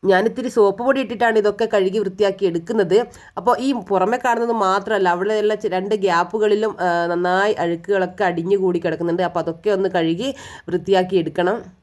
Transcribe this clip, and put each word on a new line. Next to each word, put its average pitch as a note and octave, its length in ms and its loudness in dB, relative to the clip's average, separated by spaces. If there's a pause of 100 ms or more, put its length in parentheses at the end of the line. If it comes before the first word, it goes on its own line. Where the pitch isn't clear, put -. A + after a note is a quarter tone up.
ഞാനിത്തിരി G#3+ 460 2
സോപ്പ് G#3 360 2
പൊടി C4+ 160 2
ഇട്ടിട്ടാണ് A3 380 0
ഇതൊക്കെ G#3 360 0
കഴുകി G3 240 2
വൃത്തിയാക്കി G3 480 -2
എടുക്കുന്നത്. F3+ 520 2 (380)
അപ്പോൾ G#3+ 220 2
ഈ C4+ 140 -2 (160)
പുറമെ G3 360 2
കാണുന്നത് A#3 280 0
മാത്രമല്ല, G3 560 0
അവിടെയുള്ള G#3 460 0
ചെ-, G#3 220 -4
രണ്ട് G3 180 -2
ഗ്യാപ്പുകളിലും, G#3 840 0
ആ, E3+ 260 0
നന്നായി F3+ 520 0
അഴുക്കുകളൊക്കെ F3+ 640 -2
അടിഞ്ഞുകൂടി F3+ 540 0
കിടക്കുന്നുണ്ട്. E3+ 440 -2
അപ്പോൾ E3+ 180 -2
അതൊക്കെ E3 300 -4
ഒന്ന് F#3+ 180 0
കഴുകി F3 420 -2 (380)
വൃത്തിയാക്കി F#3 480 0
എടുക്കണം. F3 420 0 (240)